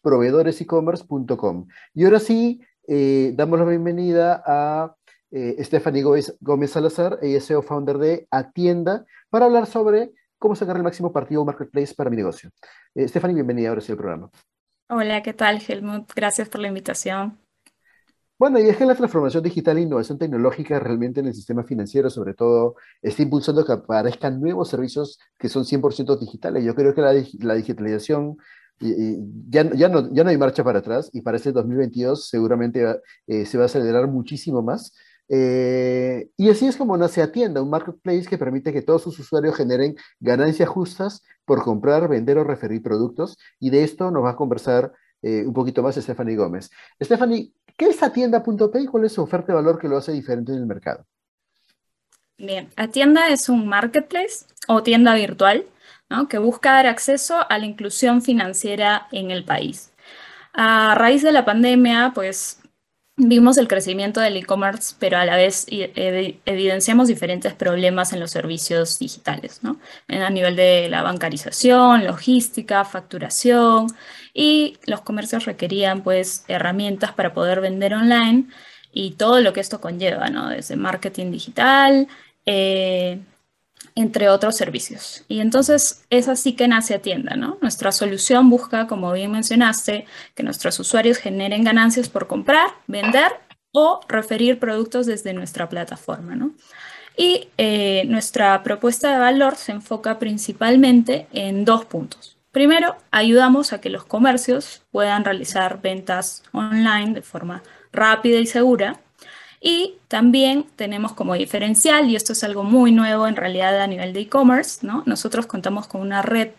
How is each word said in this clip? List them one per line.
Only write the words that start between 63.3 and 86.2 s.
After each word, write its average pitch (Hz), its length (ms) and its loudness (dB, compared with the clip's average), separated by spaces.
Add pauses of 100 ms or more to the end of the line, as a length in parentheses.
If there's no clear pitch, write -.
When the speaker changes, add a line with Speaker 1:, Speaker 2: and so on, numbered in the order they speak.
Speaker 2:
el 254 100 4
crecimiento 202 540 -2
del 208 160 0
e-commerce, 196 640 -4
pero 185 180 0
a 175 80 2
la 175 120 2
vez 190 340 2
i-, 196 240 -6
evi-, 185 500 -4
evidenciamos 196 640 2
diferentes 180 460 -2
problemas 180 580 0
en 180 80 -6
los 170 100 -8
servicios 165 680 -4
digitales, - 640 -10
¿no? - 160 -6 (280)
En, 190 140 -6
a 190 80 -2
nivel 180 260 0
de 180 360 4
la 165 120 -2
bancarización, 202 1040 4
logística, 214 800 0
facturación, 226 1000 2 (480)
y 302 500 2
los 208 160 -6
comercios 220 460 -6
requerían, 190 560 -2
pues, 185 440 -2
herramientas 196 680 -4
para 180 180 -2
poder 180 300 0
vender 190 320 -2
online 233 560 4 (420)
y 190 200 -8
todo 226 280 4
lo 196 140 4
que 196 60 -4
esto 214 200 -8
conlleva, 175 480 -4
¿no? - 220 -6
Desde - 260 -8
marketing 185 540 -6
digital, 269 800 4 (360)
eh, 190 760 -2 (760)
entre 214 340 2
otros 202 260 4
servicios. - 720 -8
Y 214 140 -6
entonces 262 680 2
es 247 180 2